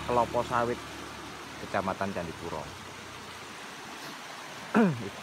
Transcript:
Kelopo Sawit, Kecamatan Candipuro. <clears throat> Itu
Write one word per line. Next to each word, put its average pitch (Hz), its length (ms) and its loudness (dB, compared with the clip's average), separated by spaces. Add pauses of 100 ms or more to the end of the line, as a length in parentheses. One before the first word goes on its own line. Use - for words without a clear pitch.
Kelopo 120 400 4
Sawit, 120 320 4 (880)
Kecamatan 98 480 2
Candipuro. 82 480 -4 (2250)
<clears throat> 226 80 12
Itu 117 380 2